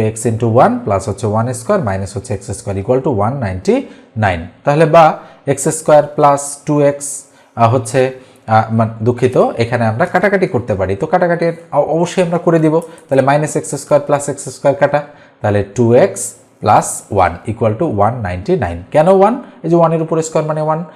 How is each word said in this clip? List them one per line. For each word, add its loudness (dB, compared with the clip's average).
x -10
into -2
one 2
plus -2
হচ্ছে -6
one -2
square 0
minus -6
হচ্ছে -10
এক্স -12
স্কয়ার -6
equal 0
to 0
one -4
ninety -2
nine। -2
তাহলে 4
বা 10
এক্স -4
স্কয়ার 4
প্লাস 2
টু 0
এক্স, -8
আহ, -4
হচ্ছে, 0
আহ, -2
মানে 0
দুঃখিত, 0
এখানে -2
আমরা 0
কাটাকাটি 2
করতে -2
পারি। -2
তো -4
কাটাকাটি 0
অ-, 0
অবশ্যই 0
আমরা -2
করে 4
দিব। 2
তাহলে 2
মাইনাস 0
এক্স -8
স্কয়ার 2
প্লাস 0
এক্স -10
স্কয়ার 0
কাটা, 2
তাহলে 0
টু 2
এক্স -6
প্লাস 2
ওয়ান 2
equal 0
to 0
one -2
ninety -2
nine। -8
কেন 4
ওয়ান? 4
এই -4
যে 4
ওয়ান 4
এর -2
উপরে -2
স্কয়ার 0
মানে -4
ওয়ান, -2